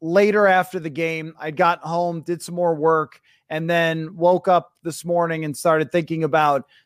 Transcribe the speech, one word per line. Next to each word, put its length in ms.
later 460
after 340
the 80
game. 500
I 120
got 280
home, 440
did 180
some 140
more 200
work, 460
and 200
then 480
woke 320
up 240
this 220
morning 400
and 100
started 380
thinking 320
about 420